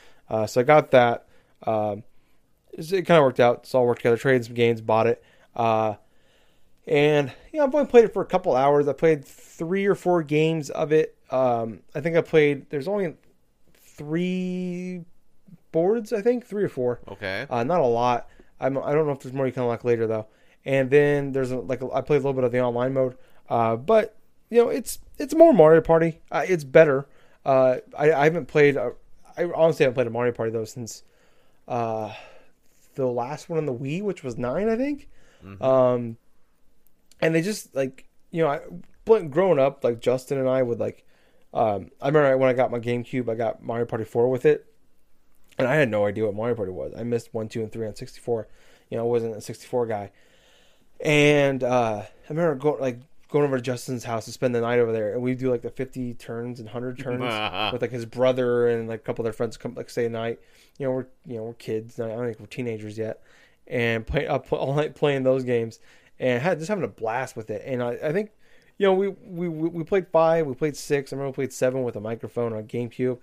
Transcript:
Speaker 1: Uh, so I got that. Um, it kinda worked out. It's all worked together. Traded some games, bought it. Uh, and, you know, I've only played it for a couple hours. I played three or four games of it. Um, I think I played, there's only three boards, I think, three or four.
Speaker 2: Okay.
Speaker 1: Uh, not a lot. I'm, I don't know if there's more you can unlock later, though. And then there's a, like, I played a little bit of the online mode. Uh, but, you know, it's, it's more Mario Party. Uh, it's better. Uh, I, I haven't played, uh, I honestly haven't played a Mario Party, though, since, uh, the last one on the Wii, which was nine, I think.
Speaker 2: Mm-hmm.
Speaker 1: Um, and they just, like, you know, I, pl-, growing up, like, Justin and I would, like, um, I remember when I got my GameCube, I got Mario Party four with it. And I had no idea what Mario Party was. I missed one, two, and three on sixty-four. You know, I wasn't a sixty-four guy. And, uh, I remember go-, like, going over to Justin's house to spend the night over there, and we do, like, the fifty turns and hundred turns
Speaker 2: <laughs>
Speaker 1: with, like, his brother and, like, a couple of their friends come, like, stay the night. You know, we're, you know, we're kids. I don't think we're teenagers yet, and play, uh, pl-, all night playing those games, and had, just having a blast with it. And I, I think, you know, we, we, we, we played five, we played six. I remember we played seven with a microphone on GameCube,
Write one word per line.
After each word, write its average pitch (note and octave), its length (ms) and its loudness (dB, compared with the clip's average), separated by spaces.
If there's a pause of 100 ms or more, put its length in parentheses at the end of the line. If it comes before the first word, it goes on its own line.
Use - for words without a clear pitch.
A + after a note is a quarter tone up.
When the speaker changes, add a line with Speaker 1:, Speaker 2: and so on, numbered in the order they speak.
(280)
Speaker 1:
Uh, A2 180 0
so B2+ 140 0
I B2 40 0
got D3+ 280 4
that. A#2+ 340 4 (400)
Um, G#2+ 380 -2 (680)
it E3 180 -12
kinda F3 300 4
worked C3 200 2
out. A#2+ 240 4
It's - 100 -6
all B2+ 120 4
worked A#2+ 140 0
together. A#2+ 160 4
Traded B2+ 280 2
some A#2+ 100 -14
games, A#2 260 2
bought A2 260 2
it. A#2+ 160 0 (320)
Uh, A2 400 0 (920)
and, D3 460 2 (200)
you D#4 60 -4
know, D4 80 4
I've C4 80 -2
only C#4+ 120 2
played A#3 180 8
it - 80 -2
for F#3+ 100 -2
a - 40 -4
couple F3+ 300 0
hours. C#3+ 320 4
I C#3 40 0
played D#3 320 2
three F#3+ 640 -6
or F#3+ 80 4
four F3+ 280 0
games D3+ 480 0
of D3+ 220 -2
it. D#3 240 2 (140)
Um, A#2 500 0 (140)
I D3+ 60 -6
think E3 160 -2
I D#3 60 4
played, D3 480 2
there's D3 180 -6
only F#3+ 260 -4 (600)
three F3+ 1300 -6 (680)
boards, G#3 420 0
I G#3 100 -4
think, A#3+ 240 0
three G3+ 180 -4
or D3+ 40 0
four. B2 380 -4
Speaker 2:
Okay. G2+ 420 -6
Speaker 1:
Uh, A#2+ 140 -2
not E3 180 0
a C3+ 60 2
lot. A#2+ 420 0 (300)
I'm, C3+ 200 -2
I D3 160 -2
don't D#3 120 2
know C#3+ 60 -2
if C#3 80 -8
there's B2+ 140 -14
more C3+ 120 -2
you B2+ 60 -4
can B2+ 100 -6
unlock A#2 220 -2
later, A#2 220 2
though. A2 200 -4 (380)
And C3+ 260 0
then C#3+ 420 4
there's C3 180 -2
a, B2+ 80 -4
like, B2 240 -6
I - 180 -4
played D3 160 0
a C3+ 40 2
little C#3 120 0
bit C3 120 0
of A#2 80 0
the B2 80 0
online B2 340 -2
mode. C3 220 0 (320)
Uh, A2+ 280 0
but, G#3 400 0 (320)
you A#3 140 4
know, A#3+ 80 2
it's, - 280 -6 (200)
it's C#4+ 160 -6
more E4 180 10
Mario D#3+ 300 8
Party. E3 380 2 (100)
Uh, D3+ 180 -2
it's E3+ 160 0
better. C#3 420 6 (380)
Uh, C3 320 4 (200)
I, D3+ 160 4
I C#3 120 2
haven't D#3+ 220 2
played, C#3+ 300 4
uh, A#2+ 140 -4 (460)
I E3+ 80 -2
honestly D#3+ 400 2
haven't B2 100 2
played B2 120 0
a A2+ 40 -4
Mario A#2+ 220 0
Party, A2+ 200 -4
though, A2+ 120 -4
since, - 380 -14 (680)
uh, A2+ 440 -4 (840)
the C3 120 -2
last B2 420 -6
one D#3 100 -4
on D3+ 80 -4
the C3+ 80 -4
Wii, C#3 280 -6
which G3 200 -6
was B2 140 -8
nine, C#3 320 -2
I A3+ 80 0
think. C#4+ 320 -6 (360)
Speaker 2:
Mm-hmm. G2 180 -12
Speaker 1:
Um, B2 540 2 (1040)
and D#3+ 140 2
they D#3+ 60 2
just, G3+ 340 -6
like, C3+ 300 -6 (260)
you E3 120 -2
know, D3+ 80 2
I, D3+ 100 -4 (440)
pl-, G#3 200 4
growing D#3+ 340 2
up, C3+ 240 2
like, A#2+ 180 -2
Justin C3 380 -2
and C3 100 0
I C3 140 2
would, A#2 160 -2
like, G#2+ 280 -8 (480)
um, G#2+ 360 -2 (100)
I C#3 80 -2
remember C#3+ 300 4
when C3 120 4
I - 20 2
got A#2+ 180 0
my A#2+ 80 -4
GameCube, A#2+ 500 -4
I A2+ 60 -4
got A2+ 280 -4
Mario A#2 240 -4
Party A2+ 180 -6
four A#2+ 260 2
with B2+ 140 -2
it. D3+ 220 2 (920)
And C3+ 80 0
I C3+ 100 0
had C#3 140 2
no G#2 160 2
idea G#2+ 200 -2
what G2+ 80 -4
Mario A2+ 200 -4
Party F#2+ 180 -4
was. C#2+ 240 -8
I G2 60 -10
missed A#2+ 300 -4
one, A2 160 -6
two, A2+ 140 -6
and G#2+ 80 -8
three A2+ 160 -8
on G#2 80 -10
sixty-four. A#2 540 -6 (420)
You B2+ 60 -6
know, A2+ 80 -4
I - 20 -2
wasn't A2+ 300 -2
a A2 40 -12
sixty-four A#2+ 460 -6
guy. G2+ 240 -6 (920)
And, D3 600 2
uh, A#2 420 0
I - 240 -20
remember D#3+ 280 0
go-, C3+ 240 0
like, B2 200 -4 (280)
going D3 160 2
over C3+ 120 0
to B2 60 -4
Justin's B2 420 -6
house A#2 220 -6
to A#2 60 -14
spend B2 220 -2
the A#2 60 0
night A#2+ 180 0
over A#2 140 2
there, G#2+ 200 -2
and A#2+ 100 -4
we B2+ 120 -2
do, B2+ 160 -2
like, A#2+ 120 0
the A#2 80 -8
fifty B2+ 440 -8
turns A#2+ 440 -10
and A2 100 -14
hundred B2 300 -8
turns B2 220 -6
Speaker 2:
<laughs> G#2+ 520 -4
Speaker 1:
with, B2 100 -6
like, A#2 80 -4
his A#2 160 -8
brother A#2+ 640 0
and, A#2 200 -2
like, A2+ 120 -10
a - 20 -20
couple A#2+ 200 -8
of - 20 -6
their A2 80 -4
friends A2+ 240 -6
come, A#2+ 180 -12
like, - 160 -12
stay B2 140 -2
the A#2 60 -2
night. A2+ 280 -6 (400)
You C#3 80 -6
know, C3 60 -2
we're, C3 140 -6 (200)
you A#2+ 100 -10
know, A2 80 -10
we're A#2 100 -12
kids. A2+ 460 -8
I A2+ 80 -6
don't A2+ 160 -6
think A2+ 160 -8
we're G#2 60 -18
teenagers A2 500 -8
yet, A2 260 -8 (440)
and A#2 400 -2
play, D3 200 -2
uh, C#3+ 120 -2
pl-, - 200 -4
all C#3 160 -4
night D3+ 200 -2
playing C#3+ 280 0
those C3 220 2
games, A#2 360 -2 (380)
and B2 240 0
had, E3+ 160 0
just D#3+ 120 -8
having F#3+ 140 -2
a G#2+ 40 -4
blast A2+ 480 -6
with A2 140 -12
it. G#2 160 -8
And B2 160 -4
I, A#2+ 80 -2 (120)
I D3+ 100 -2
think, G3+ 180 -4 (480)
you G3 80 2
know, F#3+ 80 6
we, G3 140 2
we, F3+ 400 -8
we, D#3+ 200 -4
we E3+ 160 -6
played F#3+ 240 -2
five, E3 380 4
we B2+ 80 -6
played D3 220 -4
six. C#3+ 360 -4
I C3+ 40 -8
remember C3+ 140 -6
we C3+ 140 -4
played - 80 -6
seven C3 300 0
with A#2 140 -6
a G#2 40 -8
microphone A2+ 520 -6
on A2 120 -8
GameCube, A#2+ 580 -4